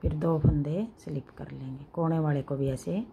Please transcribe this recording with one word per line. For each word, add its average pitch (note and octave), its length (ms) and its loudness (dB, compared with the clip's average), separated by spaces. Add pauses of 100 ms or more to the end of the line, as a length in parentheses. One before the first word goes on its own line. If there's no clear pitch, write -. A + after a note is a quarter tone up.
फिर D#3 140 0
दो D#3+ 240 2
फंदे D3+ 480 2 (120)
स्लिप D3 300 -8
कर - 220 -16
लेंगे। C3+ 420 -12
कोने E3 260 2
वाले D3 220 2
को C#3 140 -4
भी C3+ 120 0
ऐसे E3+ 460 -2